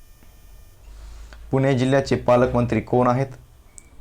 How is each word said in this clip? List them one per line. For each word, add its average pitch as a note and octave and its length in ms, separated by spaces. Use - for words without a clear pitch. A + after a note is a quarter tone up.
पुणे C3+ 280
जिल्ह्याचे C3+ 380
पालकमंत्री B2 640
कोण B2 260
आहेत? B2+ 220